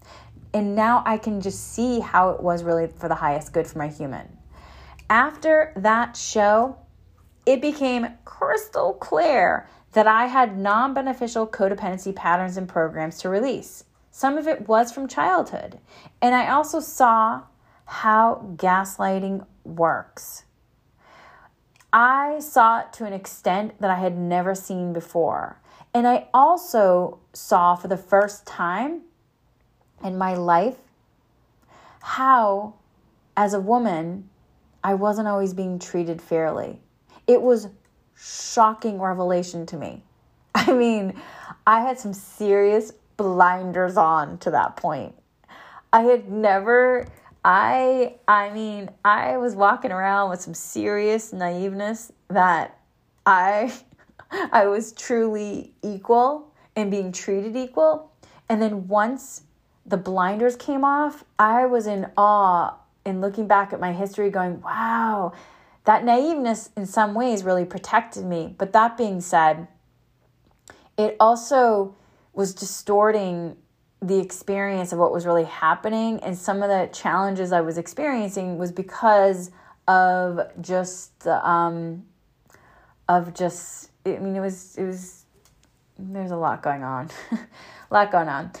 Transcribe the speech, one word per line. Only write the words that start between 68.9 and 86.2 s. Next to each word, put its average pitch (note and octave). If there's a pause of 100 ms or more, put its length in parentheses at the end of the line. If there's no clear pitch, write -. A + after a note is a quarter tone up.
being G3
said, E3 (1300)
it G#3+
also A3+ (380)
was F#3+
distorting G3+ (460)
the F#3+
experience G3
of E3+
what E3+
was E3+
really E3+
happening. G#3+
And F3+
some G3
of G3+
the F#3+
challenges F#3
I F3
was E3
experiencing F#3+
was F3
because F#3+ (380)
of F#3 (200)
just F3+
the, E3
um, E3+ (1040)
of F3
just, - (160)
I F#3
mean, F#3+
it G3
was, F#3+
it F#3+
was, F#3 (720)
there's F#3+